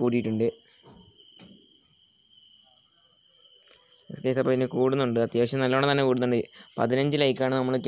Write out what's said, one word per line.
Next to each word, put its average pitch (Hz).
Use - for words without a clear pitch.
കൂടിയിട്ടുണ്ട്. 117
എസ് 143
കെ, 131
അപ്പോൾ 135
ഇതിന് 127
കൂടുന്നുണ്ട്, 127
അത്യാവശ്യം 120
നല്ലോണം 135
തന്നെ 139
കൂടുന്നുണ്ട്. 123
പതിനഞ്ച് 135
ലൈക്കാണ് 131
നമ്മൾ 127